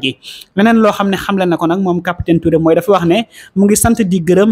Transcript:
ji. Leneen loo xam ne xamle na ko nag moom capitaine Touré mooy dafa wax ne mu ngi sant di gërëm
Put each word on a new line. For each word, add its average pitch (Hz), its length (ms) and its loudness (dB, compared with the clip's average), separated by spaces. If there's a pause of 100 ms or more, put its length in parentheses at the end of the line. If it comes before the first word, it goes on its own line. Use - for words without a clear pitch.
ji. 131 160 -6 (380)
Leneen 226 260 2
loo 208 100 2
xam 202 180 -2
ne 190 80 -2
xamle 190 280 -4
na 175 120 0
ko 175 100 -4
nag 175 120 -2
moom 180 220 -2
capitaine 175 380 -2
Touré 160 180 0
mooy 160 180 2
dafa 170 160 0
wax 175 140 2
ne 202 220 0 (280)
mu 190 100 2
ngi 208 120 4
sant 233 240 0
di 185 180 0
gërëm 180 320 2